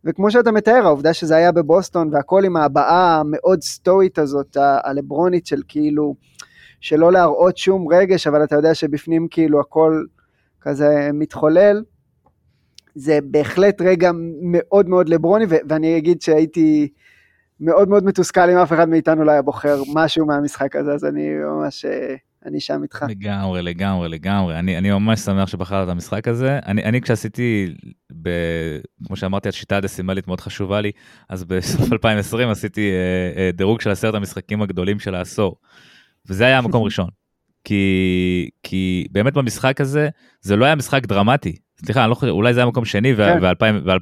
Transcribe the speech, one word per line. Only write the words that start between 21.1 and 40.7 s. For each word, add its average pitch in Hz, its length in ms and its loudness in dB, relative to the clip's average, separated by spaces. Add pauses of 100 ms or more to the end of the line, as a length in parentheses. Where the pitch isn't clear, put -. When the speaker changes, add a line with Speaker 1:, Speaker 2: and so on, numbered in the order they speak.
Speaker 1:
ממש, 151 260 -8
אה, 135 300 -8 (300)
אני 147 140 -8
שם 147 240 -8
איתך. 147 260 -10
Speaker 2:
לגמרי, 98 520 -6
לגמרי, 87 480 -4
לגמרי. 85 500 -4
אני, 90 180 -2
אני 98 140 0
ממש 107 280 0
שמח 98 280 -2
שבחרת 92 400 -4
את 90 40 -4
המשחק 98 360 -8
הזה. 131 380 -2
אני, 104 180 -2
אני 117 180 -2
כשעשיתי, 110 720 -4 (480)
ב-, 87 80 -6 (800)
כמו 95 80 -10
שאמרתי, 98 340 -4
השיטה - 280 -6
הדסימלית 95 500 -6
מאוד 90 140 -8
חשובה 101 400 -6
לי, 104 100 -4 (380)
אז 92 140 -10
בסוף 90 480 -2
<laughs> - 20 0
אלפיים 110 240 0
עשרים 113 320 -2
עשיתי, 104 420 -4
אה, 92 500 -2
אה, 92 120 0
דירוג 98 280 0
של 110 80 -2
עשרת 110 260 -2
המשחקים 101 460 -6
הגדולים 95 380 -4
של 95 160 -8
העשור. 90 400 -4 (720)
וזה 98 160 0
היה 131 120 6
המקום 117 280 0
Speaker 1:
<laughs> 101 40 -2
Speaker 2:
ראשון. 90 200 -4 (540)
כי, 92 840 0 (140)
כי 92 480 -4
באמת 107 220 0
במשחק 131 480 -2
הזה, 143 280 -2 (320)
זה 101 140 0
לא 113 100 4
היה 156 100 4